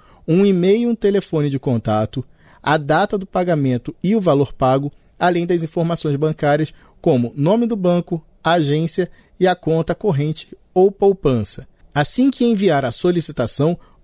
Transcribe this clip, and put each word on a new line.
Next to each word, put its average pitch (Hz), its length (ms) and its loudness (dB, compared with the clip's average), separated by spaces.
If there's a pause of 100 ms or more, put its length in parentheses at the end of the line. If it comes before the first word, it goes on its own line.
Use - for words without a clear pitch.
(280)
um 185 160 4
e-mail, 202 460 2
um 233 60 0
telefone 185 520 -2
de 139 120 -4
contato, 113 680 -2 (360)
a 151 140 0
data 156 400 0
do 190 120 -6
pagamento 147 760 -2
e 196 140 0
o 226 40 2
valor 143 320 2
pago, 139 400 0 (280)
além 175 260 0
das 175 160 0
informações 165 540 -4
bancárias, 156 580 0 (260)
como 123 360 0
nome 208 320 2
do 226 80 -2
banco, 175 440 -2 (240)
a 165 100 2
agência 160 580 0 (280)
e 185 60 2
a 180 100 2
conta 160 380 -2
corrente 156 640 -4 (160)
ou 190 180 4
poupança. 156 760 0 (260)
Assim 247 380 2
que 247 120 -2
enviar 190 400 2
a 120 80 -2
solicitação, 160 840 -2 (260)